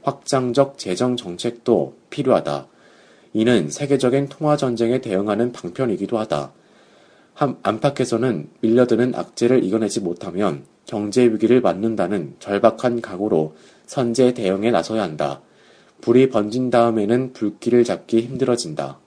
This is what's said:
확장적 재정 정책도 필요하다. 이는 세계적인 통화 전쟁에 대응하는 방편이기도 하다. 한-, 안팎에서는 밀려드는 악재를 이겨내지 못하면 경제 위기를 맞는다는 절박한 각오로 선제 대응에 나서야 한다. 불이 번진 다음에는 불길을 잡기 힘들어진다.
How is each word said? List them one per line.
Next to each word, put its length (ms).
확장적 760
재정 380
정책도 760
필요하다. 580
이는 380
세계적인 580
통화 280
전쟁에 440
대응하는 520
방편이기도 680
하다. 340
한-, 300
안팎에서는 880
밀려드는 540
악재를 500
이겨내지 360
못하면 640
경제 380
위기를 380
맞는다는 760
절박한 640
각오로 560
선제 480
대응에 360
나서야 320
한다. 380
불이 260
번진 420
다음에는 600
불길을 520
잡기 360
힘들어진다. 880